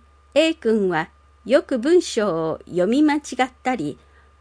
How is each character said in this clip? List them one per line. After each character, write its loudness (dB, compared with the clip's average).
A 4
く -4
ん 2
は -2
よ 4
く -4
文 2
章 -2
を -6
読 -2
み 2
間 2
違 -4
っ -4
た -2
り、 -6